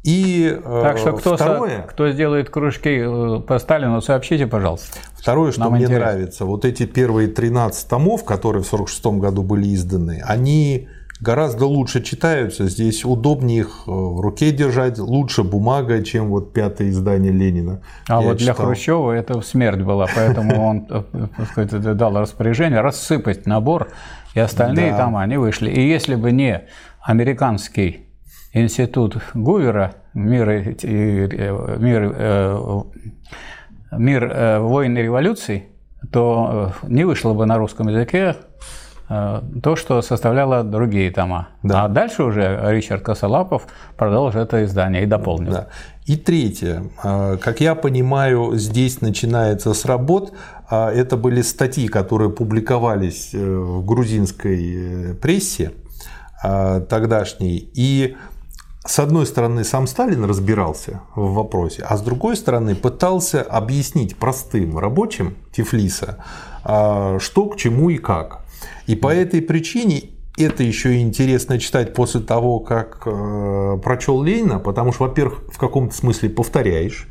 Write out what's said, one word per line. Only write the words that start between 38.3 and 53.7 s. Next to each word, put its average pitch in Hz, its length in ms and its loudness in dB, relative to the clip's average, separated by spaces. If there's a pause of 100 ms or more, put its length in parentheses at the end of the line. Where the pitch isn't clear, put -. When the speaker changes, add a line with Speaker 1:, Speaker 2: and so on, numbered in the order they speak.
Speaker 2:
э, 104 320 -2 (220)
то, 156 120 4
что 123 260 0
составляло 131 600 2
другие 104 480 0
тома. 90 380 -2 (140)
Speaker 1:
Да. 101 220 4
Speaker 2:
А - 20 0
дальше 165 360 0
уже 104 360 2 (100)
Ричард 107 340 0
Косолапов 127 600 0 (340)
продолжил 113 440 2
это 113 220 0
издание 95 400 0
и - 20 2
дополнил. 95 460 0
Speaker 1:
Да. - 160 -4 (380)
И 147 100 2
третье. 101 680 0 (200)
А, 98 340 0
как 113 240 -2
я 160 140 4
понимаю, 127 840 2
здесь 117 440 0
начинается 110 720 0
с - 100 -6
работ. 147 480 0 (360)
А, 110 220 2
это 123 260 2
были 123 260 2
статьи, 127 440 -2
которые 107 440 2
публиковались, 110 1040 -2
э, 101 40 -6
в 92 480 -2